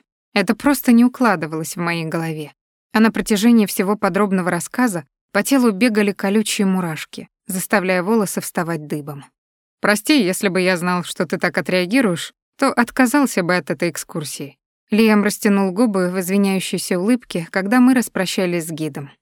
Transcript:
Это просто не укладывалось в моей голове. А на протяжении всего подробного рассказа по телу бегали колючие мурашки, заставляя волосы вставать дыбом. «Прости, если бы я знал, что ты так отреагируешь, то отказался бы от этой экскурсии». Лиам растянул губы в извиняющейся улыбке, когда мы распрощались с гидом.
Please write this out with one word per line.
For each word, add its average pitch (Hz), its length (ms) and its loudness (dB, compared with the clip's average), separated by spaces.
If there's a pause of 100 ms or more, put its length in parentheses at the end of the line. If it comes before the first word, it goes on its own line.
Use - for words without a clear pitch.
(320)
Это 208 220 2
просто 262 380 2
не 233 120 8
укладывалось 165 720 -2
в 180 40 -6
моей 170 240 -2
голове. 160 480 -6 (400)
А 220 80 2
на 220 100 6
протяжении 214 560 2
всего 202 300 -2
подробного 190 540 0
рассказа 175 540 -2 (280)
по 202 100 0
телу 247 300 2
бегали 208 400 2
колючие 202 540 0
мурашки, 180 640 -4 (180)
заставляя 185 560 0
волосы 208 380 0
вставать 165 460 -6
дыбом. 143 380 -10 (560)
«Прости, 208 420 2
если 185 260 -2
бы 185 120 0
я 180 160 2
знал, 180 280 -2
что - 220 -4
ты 180 120 -4
так 175 200 -2
отреагируешь, 185 720 0 (240)
то 269 160 0
отказался 247 680 2
бы 175 140 0
от 175 140 -4
этой 170 200 -2
экскурсии». - 680 -10 (320)
Лиам 214 340 4
растянул 196 480 0
губы 190 380 0
в 190 100 -4
извиняющейся 190 800 -2
улыбке, 190 520 -2
когда 202 300 2
мы 254 140 6
распрощались 180 720 -2
с - 20 -10
гидом. 147 400 -8 (120)